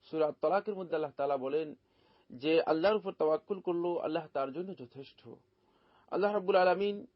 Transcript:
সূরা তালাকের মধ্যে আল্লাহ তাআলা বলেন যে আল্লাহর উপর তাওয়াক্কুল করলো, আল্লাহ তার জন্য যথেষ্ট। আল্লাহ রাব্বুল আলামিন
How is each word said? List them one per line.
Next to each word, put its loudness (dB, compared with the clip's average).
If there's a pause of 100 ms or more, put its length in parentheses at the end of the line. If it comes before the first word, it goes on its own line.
(100)
সূরা 0
তালাকের 0
মধ্যে -6
আল্লাহ -2
তাআলা 0
বলেন -4 (560)
যে 2
আল্লাহর 4
উপর -4
তাওয়াক্কুল 0
করলো, -2
আল্লাহ -4
তার -4
জন্য -8
যথেষ্ট। -18 (840)
আল্লাহ 0
রাব্বুল 2
আলামিন 4